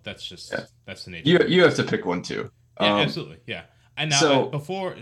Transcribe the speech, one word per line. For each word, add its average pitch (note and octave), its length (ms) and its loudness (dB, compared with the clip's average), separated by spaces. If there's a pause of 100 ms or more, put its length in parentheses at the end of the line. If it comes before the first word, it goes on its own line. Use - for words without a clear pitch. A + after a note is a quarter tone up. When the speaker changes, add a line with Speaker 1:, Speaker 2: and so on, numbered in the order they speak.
Speaker 1:
that's G2 220 -12
just, - 280 -14
Speaker 2:
Yeah. - 100 -4 (220)
Speaker 1:
that's F#2+ 180 -14
the F#2 80 -16
nature E2+ 180 -6
Speaker 2:
You, F3+ 60 6
Speaker 1:
of E3+ 60 6
it. - 80 0
Speaker 2:
you F3+ 140 6
have D3 120 6
to - 80 0
pick - 220 -4
one F2 160 -2
too. - 280 -6 (300)
Speaker 1:
Yeah, G#2 140 2
Speaker 2:
Um, G#2 80 2
Speaker 1:
absolutely. G#2+ 440 -6
Yeah. F#2 180 -10 (340)
And D3+ 140 -4
now, C#3 100 4
Speaker 2:
so C#3 240 4
Speaker 1:
uh, - 40 -6
before, F#3 520 -6